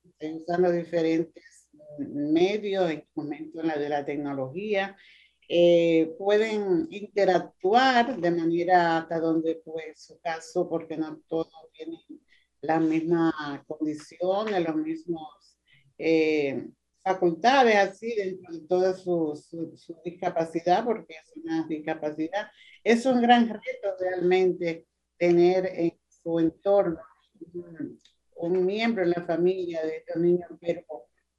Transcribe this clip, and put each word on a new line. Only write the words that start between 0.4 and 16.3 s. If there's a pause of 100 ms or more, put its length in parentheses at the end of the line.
diferentes (280)
medios,
instrumentos
en
la
de
la
tecnología, (540)
eh,
pueden
interactuar
de
manera
hasta
donde,
pues,
su
caso,
porque
no
todos (220)
tienen (640)
la
misma
condición,
los
mismos... (380)
Eh, (380)